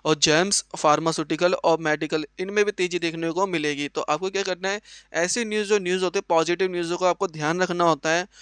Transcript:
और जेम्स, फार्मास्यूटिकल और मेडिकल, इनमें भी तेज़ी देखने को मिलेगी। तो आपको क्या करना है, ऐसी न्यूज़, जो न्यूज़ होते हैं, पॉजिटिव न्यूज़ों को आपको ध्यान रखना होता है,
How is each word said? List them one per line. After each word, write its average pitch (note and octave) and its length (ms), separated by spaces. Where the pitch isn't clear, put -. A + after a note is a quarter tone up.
और D#3 100
जेम्स, E3 480
फार्मास्यूटिकल D#3+ 760
और E3 260
मेडिकल, D#3 460
इनमें G3+ 260
भी G#3 60
तेज़ी F3+ 280
देखने E3 320
को F#3 160
मिलेगी। D3 400
तो D3+ 140
आपको D#3+ 280
क्या G3 140
करना F#3 260
है, G#3 120
ऐसी F3+ 320
न्यूज़, G#3+ 220
जो G#3 120
न्यूज़ F#3 240
होते F#3 160
हैं, F#3 100
पॉजिटिव E3+ 420
न्यूज़ों F3 260
को F3+ 80
आपको F3+ 220
ध्यान D#3 340
रखना F3 220
होता D#3+ 260
है, F3 180